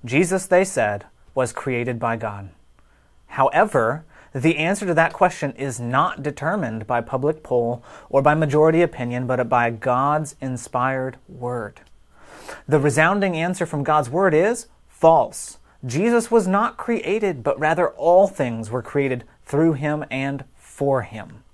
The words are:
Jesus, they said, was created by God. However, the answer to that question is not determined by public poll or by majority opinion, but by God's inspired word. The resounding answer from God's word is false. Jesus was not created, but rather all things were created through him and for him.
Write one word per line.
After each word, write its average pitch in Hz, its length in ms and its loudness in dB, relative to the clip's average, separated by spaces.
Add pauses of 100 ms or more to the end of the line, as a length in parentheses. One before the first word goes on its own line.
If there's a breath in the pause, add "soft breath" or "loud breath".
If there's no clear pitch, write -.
Jesus, 175 420 2
they 185 180 4
said, 104 400 -2 (280)
was 127 200 -2
created 120 440 -4
by 117 200 -2
God. 101 320 -8 (760)
However, 143 760 2 (320 soft breath)
the 151 220 2
answer 180 280 -2
to 175 100 0
that 165 180 4
question 165 400 0
is 127 260 -8
not 131 420 0
determined 143 640 -4
by 120 140 0
public 139 420 -4
poll 120 400 -2 (280 loud breath)
or 139 120 2
by 147 140 4
majority 160 460 4
opinion, 123 460 -2
but 123 200 0
by 120 220 2
God's 135 720 -2
inspired 131 760 -4 (140)
word. 123 500 -10 (880 loud breath)
The 147 120 4
resounding 165 580 2
answer 175 280 -2
from 143 200 -6
God's 151 240 2
word 175 240 2
is 208 340 0 (220)
false. - 680 2 (280 soft breath)
Jesus 226 440 0
was 214 200 4
not 202 260 0
created, 196 680 -2
but 139 160 -2
rather 156 340 2
all 180 360 4
things 113 420 -4
were 120 120 -4
created 131 420 -2 (220 soft breath)
through 160 260 2
him 147 400 -2
and 139 320 -6 (140)
for 135 460 -2
him. - 500 -16